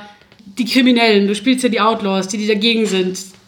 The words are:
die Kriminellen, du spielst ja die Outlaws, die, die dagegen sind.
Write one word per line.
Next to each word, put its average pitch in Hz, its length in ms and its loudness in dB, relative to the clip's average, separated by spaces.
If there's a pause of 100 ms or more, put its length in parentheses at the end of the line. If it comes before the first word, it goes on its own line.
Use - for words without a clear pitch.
(580)
die 247 60 0
Kriminellen, 233 640 2
du 208 60 0
spielst 254 280 -2
ja 247 60 2
die 208 120 -2
Outlaws, 202 480 -2
die, 233 100 -8
die 208 100 -6
dagegen 220 380 0
sind. 185 320 -2 (300)